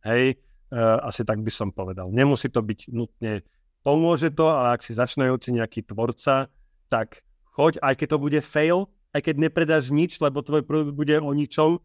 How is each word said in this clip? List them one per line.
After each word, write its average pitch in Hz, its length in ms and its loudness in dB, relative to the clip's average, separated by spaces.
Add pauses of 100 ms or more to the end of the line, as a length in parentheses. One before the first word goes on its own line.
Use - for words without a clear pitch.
Hej? 127 300 2
E, - 0 - (640)
asi 107 240 -6
tak 110 160 -2
by 107 80 -4
som 101 220 -6
povedal. 92 400 -8
Nemusí 131 400 0
to 123 100 0
byť 110 300 -8
nutne, 110 500 -8 (400)
pomôže 160 480 2
to, 156 220 2
ale 123 260 2
ak - 60 -10
si - 100 -14
začínajúci 127 640 0
nejaký 113 320 -4
tvorca, 120 640 -2 (400)
tak 113 320 -4 (320)
choď, 139 240 2
aj 135 180 2
keď 151 160 -4
to 151 60 0
bude 147 240 0
fail, 170 480 0 (240)
aj 147 100 -2
keď - 100 0 (140)
nepredáš 156 400 0
nič, 156 300 0
lebo 139 240 -2
tvoj 147 240 0
produkt 151 260 -2
bude 147 240 2
o 147 140 -2
ničom 156 540 0